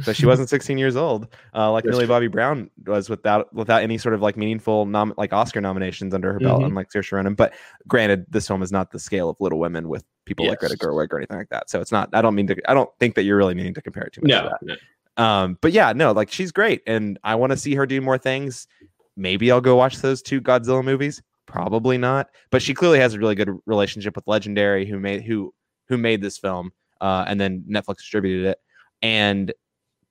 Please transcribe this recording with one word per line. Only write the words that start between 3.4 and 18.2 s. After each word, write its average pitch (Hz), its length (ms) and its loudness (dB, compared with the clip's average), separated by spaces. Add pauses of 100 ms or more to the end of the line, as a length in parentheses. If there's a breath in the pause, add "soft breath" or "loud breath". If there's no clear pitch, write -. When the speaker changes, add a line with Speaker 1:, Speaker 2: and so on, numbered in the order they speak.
Speaker 1:
without 113 300 2
any 110 160 -2
sort 113 160 -2
of, 101 80 -2
like, 104 160 0
meaningful 107 480 0
nom-, 104 320 0
like, 101 160 -4
Oscar 107 280 0
nominations 95 520 -4
under 95 200 -2
her 101 60 -6
belt, 127 200 4
Speaker 2:
Mm-hmm. 131 80 0
Speaker 1:
unlike 95 240 -6
Saoirse 98 200 -4
Ronan. 98 220 -2
But 110 220 2 (320 loud breath)
granted, 101 420 2
this 104 160 -2
film 95 160 -2
is 92 100 -6
not 95 200 -2
the 85 80 -14
scale 90 280 -2
of 80 120 -4
Little 87 180 -2
Women 82 320 -4
with - 140 -8 (220)
people - 220 -4
like - 140 -4
Speaker 2:
Yes. 85 140 -2
Speaker 1:
Greta 85 100 -6
Gerwig 78 260 -2
or 73 60 -4
anything 71 220 -10
like 104 100 -14
that. - 220 -8
So 92 100 -4
it's - 100 -8
not, 101 220 0
I 110 80 4
don't 110 140 4
mean 101 120 2
to, 98 80 -2 (140)
I 135 60 4
don't 131 140 2 (100)
think 120 160 2
that 101 80 2
you're 101 140 4
really 95 180 4
meaning 90 180 -6
to - 80 -12
compare - 220 -12
it - 100 -12
too - 80 -12
much 147 80 4
Speaker 2:
No, 110 140 4
Speaker 1:
to - 60 -6 (120)
that. - 160 -12 (400 loud breath)
Speaker 2:
no. 117 60 2
Speaker 1:
Um, 95 380 2
but 165 100 4
yeah, 180 220 4
no, 131 180 4
like, 104 200 0
she's 185 200 -6
great, 196 340 0
and 107 380 -2
I 107 120 0
wanna 131 220 0
see 147 180 -4
her 139 120 2
do 135 120 -2
more 131 200 0
things. 131 480 -6 (500 soft breath)